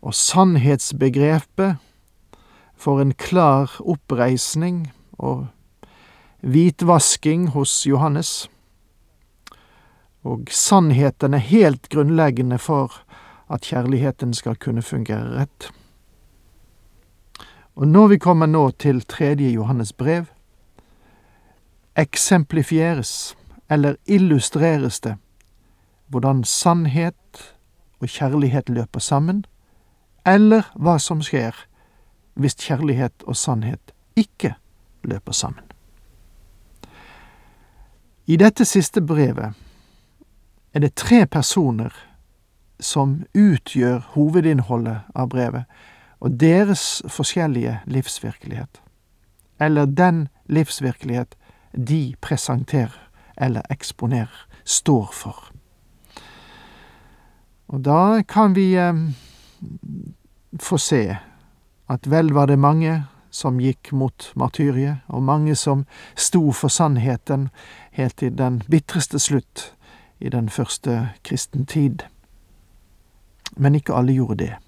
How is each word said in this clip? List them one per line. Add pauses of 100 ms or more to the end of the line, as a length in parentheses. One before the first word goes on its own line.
og
sannhetsbegrepet (960)
får
en
klar
oppreisning (220)
og (960)
hvitvasking
hos
Johannes. (1700)
Og
sannheten
er
helt
grunnleggende
for (580)
at
kjærligheten
skal
kunne
fungere
rett. (2000)
Og
når
vi
kommer
nå (120)
til
tredje
Johannes
brev, (1700)
eksemplifieres (340)
eller (100)
illustreres
det (960)
hvordan
sannhet (460)
og
kjærlighet
løper
sammen, (840)
eller
hva
som
skjer (800)
hvis
kjærlighet
og
sannhet (220)
ikke (480)
løper
sammen. (2500)
I
dette
siste
brevet (1160)
er
det
tre
personer (840)
som (100)
utgjør
hovedinnholdet
av
brevet, (560)
og
deres
forskjellige
livsvirkelighet, (800)
eller
den (180)
livsvirkelighet (380)
de
presenterer (360)
eller
eksponerer, (180)
står
for. (2250)
Og
da
kan
vi,
eh, (1700)
få
se (720)
at
vel
var
det
mange (260)
som
gikk
mot
martyriet,
og
mange
som (280)
sto
for
sannheten (400)
helt
til
den
bitreste
slutt (460)
i
den
første (140)
kristen
tid. (1500)
Men
ikke
alle
gjorde
det. (140)